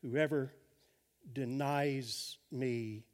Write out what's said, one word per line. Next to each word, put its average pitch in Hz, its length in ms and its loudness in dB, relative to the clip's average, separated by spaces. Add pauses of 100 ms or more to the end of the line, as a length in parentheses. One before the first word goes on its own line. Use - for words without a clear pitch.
Whoever 139 500 2 (800)
denies 135 1040 0 (120)
me 117 640 -2